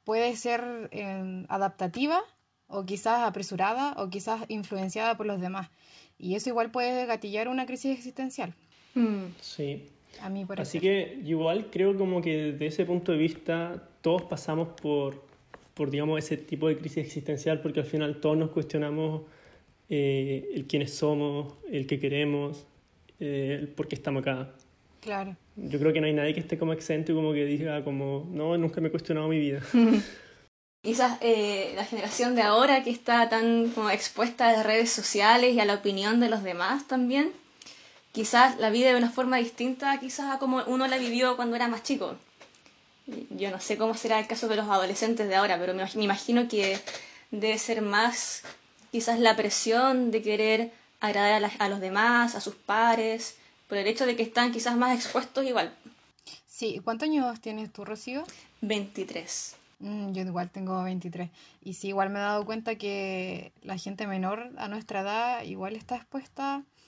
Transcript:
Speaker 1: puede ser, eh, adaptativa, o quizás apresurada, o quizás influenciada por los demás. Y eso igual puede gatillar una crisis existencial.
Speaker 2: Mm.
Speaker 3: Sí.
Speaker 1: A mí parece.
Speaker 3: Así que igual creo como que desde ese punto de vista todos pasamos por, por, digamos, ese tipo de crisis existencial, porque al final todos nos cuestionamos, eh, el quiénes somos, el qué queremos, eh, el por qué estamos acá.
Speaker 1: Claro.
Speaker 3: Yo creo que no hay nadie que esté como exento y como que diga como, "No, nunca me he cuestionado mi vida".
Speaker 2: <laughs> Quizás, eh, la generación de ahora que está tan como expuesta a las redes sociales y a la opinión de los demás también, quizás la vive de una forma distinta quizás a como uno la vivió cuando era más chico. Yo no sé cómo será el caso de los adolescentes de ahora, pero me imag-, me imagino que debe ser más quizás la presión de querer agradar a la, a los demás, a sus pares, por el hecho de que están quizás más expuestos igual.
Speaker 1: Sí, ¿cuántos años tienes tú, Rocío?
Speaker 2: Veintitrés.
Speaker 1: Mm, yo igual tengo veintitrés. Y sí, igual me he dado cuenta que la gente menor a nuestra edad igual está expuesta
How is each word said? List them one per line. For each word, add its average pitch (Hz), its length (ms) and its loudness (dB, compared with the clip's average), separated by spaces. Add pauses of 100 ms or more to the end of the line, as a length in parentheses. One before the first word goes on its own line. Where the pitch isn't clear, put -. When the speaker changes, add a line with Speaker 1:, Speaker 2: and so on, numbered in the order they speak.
Speaker 1:
puede 233 320 0
ser, 240 540 -4
eh, 190 580 -8
adaptativa, 196 720 0 (460)
o 196 180 -6
quizás 220 380 0
apresurada, 208 760 -2
o 196 120 -4
quizás 208 380 -4
influenciada 214 680 -4
por 220 80 -6
los 202 160 -2
demás. 185 280 -6 (480)
Y 180 180 -4
eso 214 140 -2
igual 233 220 0
puede 247 340 0
gatillar 220 440 -2
una 254 160 -2
crisis 262 320 -4
existencial. 254 560 -8 (420)
Speaker 2:
Mm. 214 300 2 (160)
Speaker 3:
Sí. 139 420 -8 (380)
Speaker 1:
A 196 80 -10
mí 196 160 -6
parece. 196 240 -6
Speaker 3:
Así 170 100 -4
que 190 440 0
igual 165 480 0
creo 196 260 2
como 185 240 0
que 156 320 0
desde 147 140 -4
ese 156 180 0
punto 175 260 0
de 156 80 2
vista 165 680 -2 (140)
todos 180 220 2
pasamos 160 460 -4 (120)
por, 139 420 -2 (520)
por, 143 160 -2
digamos, 151 260 0
ese - 200 -4
tipo 156 300 -2
de 151 100 2
crisis 147 280 -6
existencial, 151 560 -2
porque 151 200 -2
al 139 40 -2
final 147 340 -2
todos 156 180 2
nos 160 120 2
cuestionamos, 156 720 -2 (680)
eh, 139 640 0
el 139 100 -4
quiénes 143 300 -2
somos, 147 580 0 (180)
el 143 140 -2
qué 135 140 -2
queremos, 143 640 -2 (540)
eh, 143 420 -2
el 147 60 -6
por 147 200 -6
qué - 80 -4
estamos 135 260 -2
acá. 131 300 -2 (500)
Speaker 1:
Claro. 196 340 -6 (220)
Speaker 3:
Yo 147 220 -4
creo 151 120 4
que 156 100 2
no 156 60 2
hay 156 60 0
nadie 151 220 2
que - 40 -4
esté 165 200 -4
como 165 140 0
exento 160 380 -2
y 160 40 2
como 156 180 2
que 147 120 0
diga 147 380 -2
como, 139 480 -4
"No, 160 260 0
nunca 165 220 0
me 160 100 2
he - 20 -12
cuestionado 156 360 -2
mi 160 120 2
vida". 143 220 0 (120)
Speaker 2:
<laughs> 220 300 8 (800)
Quizás, 240 380 2
eh, 208 540 2
la 190 80 -2
generación 220 520 -2
de 233 80 6
ahora 262 400 6
que 240 80 -2
está 240 360 4
tan 233 440 4
como 220 180 0
expuesta 233 580 2
a 233 60 8
las 220 120 4
redes 226 260 4
sociales 226 640 6
y 233 40 4
a 208 60 6
la 202 80 4
opinión 202 460 2
de 240 100 4
los 214 140 0
demás 190 440 -2
también, 269 440 2 (800)
quizás 247 460 6
la 220 100 4
vive 240 220 6
de 247 60 6
una 240 120 4
forma 254 280 0
distinta 254 600 -2
quizás 269 340 -6
a 262 60 -4
como 254 280 0
uno 254 200 2
la 262 100 0
vivió 247 380 2
cuando 240 200 -2
era 240 120 0
más 226 160 -2
chico. - 320 -2 (1160)
Yo 190 200 -4
no 185 80 -8
sé 208 180 -4
cómo 220 180 0
será 226 240 0
el 214 80 -4
caso 233 200 -4
de 220 80 0
los 208 140 0
adolescentes 208 580 2
de 190 80 2
ahora, 196 240 4
pero 180 140 -2
me 190 100 -2
imag-, 196 120 -8
me 214 80 0
imagino 233 440 2
que 196 300 2 (540)
debe 220 260 0
ser 220 240 -2
más 214 600 0 (480)
quizás 233 280 0
la 226 160 8
presión 233 760 2
de 214 100 2
querer 214 500 2 (300)
agradar 208 320 4
a 208 60 6
la, 202 200 0
a 202 100 2
los 202 120 -2
demás, 233 540 2
a 202 60 -4
sus 202 140 -8
pares, 226 840 2 (300)
por 202 100 -2
el 196 100 0
hecho 226 180 0
de 240 100 2
que 233 80 0
están 240 300 2
quizás 240 240 0
más 247 180 4
expuestos 254 500 -2
igual. 226 280 0 (720)
Speaker 1:
Sí, - 360 -4
¿cuántos 233 260 -2
años 247 320 0
tienes 214 320 -8
tú, 208 100 -14
Rocío? 220 400 -8 (380)
Speaker 2:
Veintitrés. 202 920 -6 (240)
Speaker 1:
Mm, 202 340 -8
yo 185 100 -4
igual 180 260 -6
tengo 185 340 -6
veintitrés. 180 460 -6 (340)
Y 190 100 -10
sí, 196 160 -6
igual 196 200 2
me 202 100 -4
he - 40 -2
dado 208 220 0
cuenta 220 300 -4
que 190 760 -6 (100)
la 190 160 -8
gente 196 300 -8
menor 196 500 -2
a 214 100 -6
nuestra 214 340 -6
edad 233 420 -2
igual 190 320 -8
está 220 220 -8
expuesta 277 640 -8 (240)